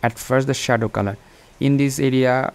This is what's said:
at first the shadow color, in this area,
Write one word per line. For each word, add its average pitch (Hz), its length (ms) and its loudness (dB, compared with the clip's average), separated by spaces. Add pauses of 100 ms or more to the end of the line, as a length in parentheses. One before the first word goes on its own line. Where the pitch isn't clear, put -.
at 117 160 -2
first 131 300 -2
the 135 80 0
shadow 113 320 0
color, 101 300 -4 (420)
in 139 180 2
this 139 220 0
area, 131 560 2